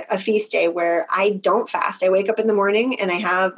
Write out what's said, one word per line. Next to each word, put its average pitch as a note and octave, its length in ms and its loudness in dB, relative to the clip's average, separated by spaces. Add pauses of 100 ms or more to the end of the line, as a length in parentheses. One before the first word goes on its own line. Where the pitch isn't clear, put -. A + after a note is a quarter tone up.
(120)
a G3 60 0
feast G#3 340 -2
day E3 180 2
where E3+ 420 0
I G3 200 2 (100)
don't G3+ 280 0
fast. - 340 -2
I F#3 60 4
wake G3 200 2
up A3 100 -2
in A3 80 0
the G#3+ 60 2
morning G#3 460 0
and F#3+ 120 0
I F3 40 0
have F#3 420 0